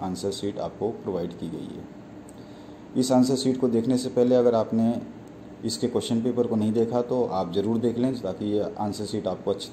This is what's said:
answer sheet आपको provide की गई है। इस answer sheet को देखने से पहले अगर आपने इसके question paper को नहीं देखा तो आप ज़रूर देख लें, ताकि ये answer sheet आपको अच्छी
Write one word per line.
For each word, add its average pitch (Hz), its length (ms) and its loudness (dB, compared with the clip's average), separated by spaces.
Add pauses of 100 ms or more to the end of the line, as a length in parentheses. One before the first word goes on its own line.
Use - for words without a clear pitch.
answer 92 300 -4
sheet 101 280 -6
आपको 85 300 -4
provide 90 440 -4
की 85 160 -8
गई 78 280 -10
है। - 80 -12 (1120)
इस 127 160 4
answer 127 240 6
sheet 131 240 0
को 131 80 4
देखने 117 300 2
से 127 100 -2
पहले 123 260 4
अगर 120 200 6
आपने 113 480 2 (640)
इसके 113 240 0
question 113 340 2
paper 120 240 2
को 113 100 0
नहीं 107 160 4
देखा 117 300 2
तो 123 220 0
आप - 280 -2
ज़रूर 101 260 2
देख 113 200 2
लें, 127 220 0
ताकि 92 240 -4
ये 104 340 0
answer 104 260 -4
sheet 101 220 -4
आपको 92 240 -2
अच्छी 98 220 -2